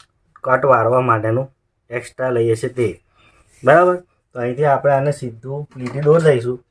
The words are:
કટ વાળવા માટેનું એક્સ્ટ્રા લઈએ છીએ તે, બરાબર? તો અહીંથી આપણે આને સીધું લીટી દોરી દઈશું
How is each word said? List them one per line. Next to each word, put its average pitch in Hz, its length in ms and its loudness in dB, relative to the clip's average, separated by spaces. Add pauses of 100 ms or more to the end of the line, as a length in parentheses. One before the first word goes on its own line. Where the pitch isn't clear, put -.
(440)
કટ 131 200 0
વાળવા 123 360 4
માટેનું 117 480 -2 (420)
એક્સ્ટ્રા 123 400 -6
લઈએ 117 260 0
છીએ 127 120 -8
તે, 123 180 -4 (760)
બરાબર? 175 340 4 (380)
તો - 60 -18
અહીંથી 127 240 -4
આપણે 139 300 2
આને 139 180 0
સીધું 127 480 -12 (160)
લીટી 127 240 -10
દોરી 156 240 2
દઈશું 123 340 0 (120)